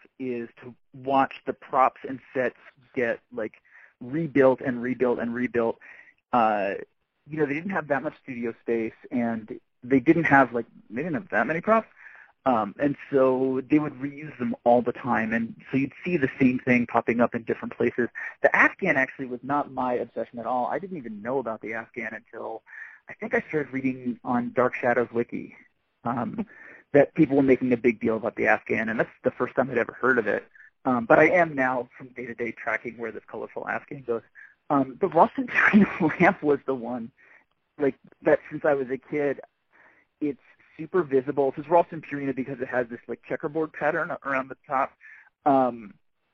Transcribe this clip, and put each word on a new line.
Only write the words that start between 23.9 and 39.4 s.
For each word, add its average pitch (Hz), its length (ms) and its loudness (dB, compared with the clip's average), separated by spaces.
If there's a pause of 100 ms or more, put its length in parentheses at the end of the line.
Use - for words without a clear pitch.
on 123 300 -2
Dark 123 200 2
Shadows 120 380 0
Wiki, - 420 -6 (520)
um, 120 420 -4 (220)
<laughs> - 240 -16
that 139 200 6
people 139 220 2
were 139 80 4
making 127 300 4
a 120 40 2
big 113 220 2
deal 113 160 0
about 107 220 -4
the 113 100 0
Afghan, 110 400 0
and 113 120 -2
that's 165 100 -2 (140)
the 127 80 2
first 123 240 -4
time 131 140 0
I'd 117 80 -4
ever 113 220 -2
heard 127 180 4
of 110 80 0
it. 104 220 -2 (380)
Um, 123 200 0
but 151 140 8
I 156 100 8
am 170 240 2
now, 131 440 -2
from 135 100 -16
day 123 180 -14
to 117 80 -12
day, 117 200 -6
tracking 113 440 -6
where 113 140 -8
this 104 180 -14
colorful 113 380 -10
Afghan 117 400 -8
goes. 113 160 -4 (460)
Um, 135 320 0
the 190 80 2
Ralston 240 380 4
Purina - 720 4
<laughs> - 0 -
lamp 180 220 4
was 143 240 2
the 135 80 -2
one, 120 380 -8 (640)
like, 139 180 0 (260)
that 151 180 4 (100)
since 151 140 -8
I 151 120 2
was 135 140 -4
a 131 80 -4
kid, 143 440 -4 (800)